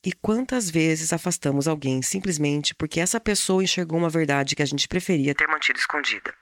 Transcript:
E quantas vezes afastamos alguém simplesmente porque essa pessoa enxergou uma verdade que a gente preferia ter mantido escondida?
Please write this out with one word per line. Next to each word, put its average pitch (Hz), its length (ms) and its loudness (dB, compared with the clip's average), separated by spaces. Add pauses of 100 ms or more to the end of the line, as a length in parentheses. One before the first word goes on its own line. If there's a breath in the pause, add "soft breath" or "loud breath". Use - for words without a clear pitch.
E 180 80 -2
quantas 226 580 -2
vezes 160 420 2
afastamos 147 540 0
alguém 139 340 0
simplesmente 147 760 -2
porque 160 260 -4
essa 185 180 0
pessoa 190 460 2
enxergou 170 340 0
uma 170 100 2
verdade 143 460 2
que - 80 0
a 143 40 2
gente 143 200 -2
preferia 147 480 0
ter 151 140 2
mantido - 320 2
escondida? - 600 -2